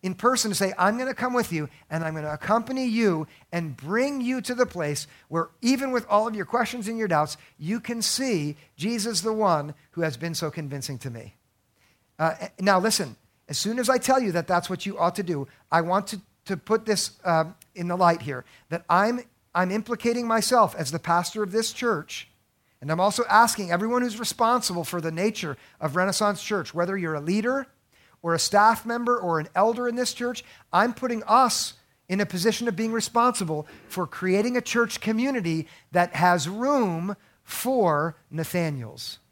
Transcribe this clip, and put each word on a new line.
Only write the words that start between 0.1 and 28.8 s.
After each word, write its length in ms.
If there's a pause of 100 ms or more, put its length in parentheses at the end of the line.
person 380
to 20
say, 240
"I'm 200
gonna 160
come 180
with 180
you, 180 (220)
and 140
I'm 100
gonna 160
accompany 540
you 420 (240)
and 260
bring 440
you 220
to 120
the 120
place 420 (200)
where 200 (140)
even 280
with 180
all 200
of 80
your 80
questions 420
and 100
your 120
doubts, 280 (220)
you 220
can 220
see 540 (200)
Jesus, 460
the 100
one 420 (180)
who 100
has 140
been 180
so 160
convincing 480
to 120
me." 240 (840)
Uh, 140 (260)
now, 180
listen, 380 (320)
as 100
soon 220
as 80
I 100
tell 220
you 120
that 140
that's 240
what 160
you 100
ought 200
to 80
do, 240 (240)
I 80
want 280
to, 120 (240)
to 120
put 300
this, 260 (120)
uh, 220 (280)
in 140
the 80
light 260
here, 220 (240)
that 200
I'm, 360 (300)
I'm 180
implicating 560
myself 480
as 160
the 60
pastor 440
of 80
this 220
church, 560 (520)
and 120
I'm 80
also 280
asking 440
everyone 300
who's 180
responsible 640
for 160
the 100
nature 460 (240)
of 160
Renaissance 460
Church, 320
whether 220
you're 180
a 60
leader 460 (560)
or 120
a 40
staff 460